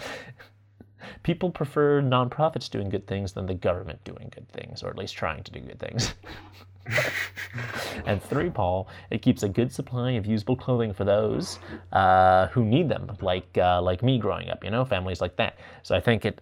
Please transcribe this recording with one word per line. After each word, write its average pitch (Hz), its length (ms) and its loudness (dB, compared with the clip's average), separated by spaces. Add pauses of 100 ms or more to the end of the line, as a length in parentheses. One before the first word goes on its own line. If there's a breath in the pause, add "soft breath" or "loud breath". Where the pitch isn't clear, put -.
(1200 loud breath)
People 170 280 0
prefer 147 500 2
nonprofits 127 680 0
doing 101 180 -4
good 98 180 -4
things 98 260 -4
than 95 140 -6
the 92 80 -2
government 90 500 -2
doing - 300 -14
good - 140 -20
things, - 340 -14
or 90 60 -6
at - 80 -8
least 98 180 -8
trying 80 300 -4
to - 80 -16
do - 80 -12
good 64 180 -16
things. - 400 -4
<laughs> - 760 -14 (1120 loud breath)
And 101 160 0
three, 165 260 -2
Paul, 92 400 -2 (220 loud breath)
it 113 100 -2
keeps - 220 4
a 104 60 2
good 120 220 0
supply 127 420 -4
of 104 120 -2
usable 107 320 0
clothing 117 380 0
for 98 100 -2
those, 110 540 2 (340 loud breath)
uh, 92 540 8
who 120 180 2
need 131 240 4
them, 92 320 -4
like, 92 380 -2
uh, 90 240 6
like 90 200 0
me 127 160 4
growing 90 300 -2
up, 87 160 -8
you 95 60 -4
know, 123 160 0
families 92 340 -2
like 92 160 -4
that. - 220 -2 (240 loud breath)
So - 120 -2
I 90 60 2
think 110 240 2
it, 107 180 -2